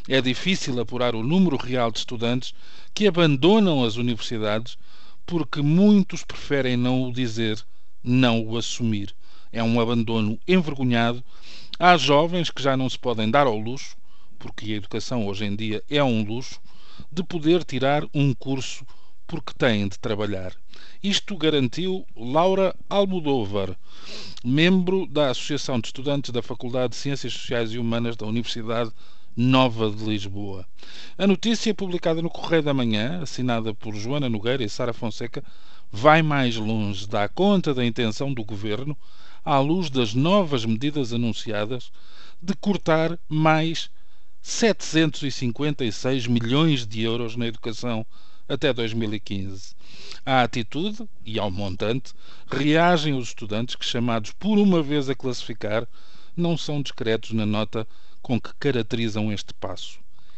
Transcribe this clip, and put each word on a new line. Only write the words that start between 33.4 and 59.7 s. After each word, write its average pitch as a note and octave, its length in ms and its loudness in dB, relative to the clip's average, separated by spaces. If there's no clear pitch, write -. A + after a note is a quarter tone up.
por G#2+ 200 -6
Joana B2 360 -2
Nogueira A#2 340 0
e G#2 60 -2
Sara B2 240 -4
Fonseca, A#2+ 500 -4
vai D3+ 300 8
mais C#3 340 2
longe, G#2+ 500 0
dá G#2 220 0
conta F#3 460 4
da B2 120 0
intenção A#2+ 480 0
do A#2+ 120 -4
governo, G#2+ 520 -4
à C#3+ 160 4
luz D#3 300 2
das B2 240 2
novas D3 500 4
medidas A#2 480 0
anunciadas, A#2 800 -2
de F#3 140 -2
cortar E3 720 2
mais D#3 600 2
setecentos - 800 2
e C#3+ 60 -2
cinquenta C3+ 540 -2
e A2+ 80 0
seis B2+ 340 0
milhões B2 640 2
de A2 140 -4
euros A2+ 340 -2
na A#2+ 100 -2
educação A2+ 600 -4
até C#3+ 240 0
dois A#2 220 -2
mil A2+ 200 -2
e G#2+ 60 -2
quinze. G2 560 -4
À C3 180 6
atitude, D3+ 640 -2
e G#2+ 120 -4
ao G2+ 140 0
montante, G2+ 640 -2
reagem D#3 640 4
os B2 120 -2
estudantes A2 480 -4
que, - 80 -4
chamados A#2 480 0
por G#3 260 2
uma G3 240 6
vez C#3+ 280 0
a C3+ 60 0
classificar, A#2 720 -2
não E3+ 200 2
são C#3+ 240 -2
discretos A2+ 500 -2
na A2 140 0
nota G#2+ 400 0
com A#2+ 200 0
que - 180 -6
caracterizam A2+ 720 0
este - 220 -4
passo. - 460 -4